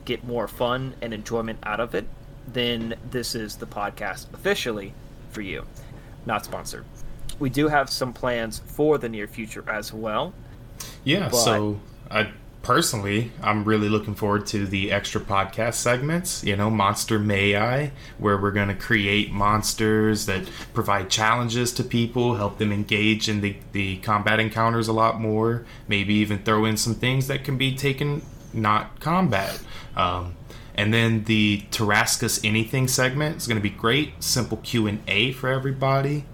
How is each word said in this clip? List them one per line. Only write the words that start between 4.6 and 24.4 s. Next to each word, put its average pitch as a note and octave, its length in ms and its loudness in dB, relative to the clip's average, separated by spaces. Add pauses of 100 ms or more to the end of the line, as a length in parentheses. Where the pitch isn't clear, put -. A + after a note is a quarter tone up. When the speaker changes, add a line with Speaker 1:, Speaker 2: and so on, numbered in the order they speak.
Speaker 1:
for G#2+ 120 -10
you. E2 220 -8 (640)
Not A2 180 0
sponsored. - 400 -10 (540)
We C3+ 120 0
do C#3+ 180 2
have C#3+ 220 4
some B2+ 220 -2
plans A#2 540 -2
for D3+ 320 2
the B2 100 -4
near G#2+ 200 -6
future G#2+ 400 -10
as G#2+ 240 -6
well. A2 400 -2 (720)
Speaker 2:
Yeah, D#3 260 2
Speaker 1:
But A#2+ 60 2
Speaker 2:
so G#2+ 440 2 (300)
I G#2+ 200 2 (320)
personally, A#2 680 2 (120)
I'm G#2+ 220 2
really G#2+ 260 4
looking G#2+ 240 0
forward G2+ 320 0
to G2+ 200 0
the G2 240 0
extra G2+ 300 0
podcast G2+ 540 0
segments, C#3+ 720 0
you G2+ 120 2
know, G#2 140 2
Monster G#2 480 2
May G2+ 380 4
I, C3 360 2 (240)
where G#2 220 2
we're G2+ 140 2
gonna G2+ 220 2
create G#2 580 2
monsters G#2+ 960 4
that F#2 220 -2 (240)
provide G2+ 380 0
challenges A#2 640 2
to B2 100 -2
people, A#2+ 520 2
help G2+ 200 -2
them G#2 160 2
engage G#2+ 560 2
in G#2 140 0
the, G2+ 140 -2 (160)
the F#2+ 260 -2
combat G#2+ 420 2